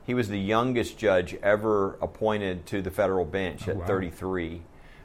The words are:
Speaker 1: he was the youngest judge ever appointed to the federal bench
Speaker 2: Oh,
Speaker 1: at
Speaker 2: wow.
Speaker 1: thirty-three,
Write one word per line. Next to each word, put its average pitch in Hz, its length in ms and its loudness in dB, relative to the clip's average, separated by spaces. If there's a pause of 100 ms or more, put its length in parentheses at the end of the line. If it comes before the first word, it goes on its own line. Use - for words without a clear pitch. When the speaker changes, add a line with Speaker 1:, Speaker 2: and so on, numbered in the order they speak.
Speaker 1:
he 123 100 -4
was 123 140 2
the 101 120 -4
youngest 113 580 2
judge 92 380 4
ever 104 640 2
appointed 98 640 -2
to 101 140 -2
the 92 100 -4
federal 95 320 2
bench 87 440 -4
Speaker 2:
Oh, 90 40 -2
Speaker 1:
at 80 60 -2
Speaker 2:
wow. 87 80 -6
Speaker 1:
thirty-three, 90 800 -2 (420)